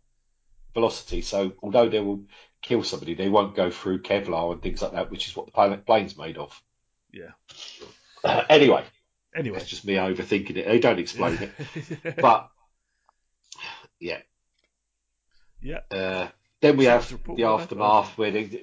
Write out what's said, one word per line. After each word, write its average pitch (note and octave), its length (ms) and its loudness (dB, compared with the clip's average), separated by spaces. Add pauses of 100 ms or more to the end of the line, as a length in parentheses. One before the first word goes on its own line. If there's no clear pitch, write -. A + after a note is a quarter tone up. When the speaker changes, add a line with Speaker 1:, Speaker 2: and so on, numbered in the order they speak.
(720)
Speaker 1:
velocity, G#2+ 480 -2
so G2 320 -4 (100)
although A2 240 4
they G#2 140 0
will G2+ 240 -6 (360)
kill A2+ 220 0
somebody, D2 300 -8
they F#2+ 160 -4
won't G2+ 260 2
go F#2 160 0
through F#2 300 -4
Kevlar F2+ 500 -2
and F2 100 -10
things F#2 200 -6
like - 100 -4
that, E2+ 180 -6
which - 180 -10
is - 80 -18
what - 100 -10
the - 80 -20
plane, G2+ 320 2
plane's G#2+ 320 0
made D#2+ 200 -12
of. D2 240 -14 (520)
Speaker 2:
Yeah. E2+ 180 -20 (920)
Speaker 1:
Uh, - 260 0
anyway. C#3 340 8 (500)
Speaker 2:
Anyway. B2 260 -6
Speaker 1:
That's - 100 -12
just - 160 -14
me G2 80 -2
overthinking F#2+ 640 -2
it. F#2+ 100 -6
They A#2 120 4
don't A2+ 200 2
explain F2 400 -4
Speaker 2:
Yeah. G2 100 -8 (160)
<laughs> - 380 -14
Speaker 1:
it. B2+ 140 -10
But, B2 320 4 (1500)
yeah. E2+ 200 -8 (1400)
Speaker 2:
Yeah. C#3 180 -10 (100)
Speaker 1:
Uh, F#2 380 -6 (340)
then D3 160 6
we C3+ 80 6
Speaker 2:
Seems A#2+ 80 8 (100)
Speaker 1:
have - 80 -10
Speaker 2:
report - 260 -10
Speaker 1:
the A#2 60 0
Speaker 2:
that. A2 60 2
Speaker 1:
aftermath G#2 680 2
where G#2+ 140 0
they, G#2+ 320 -6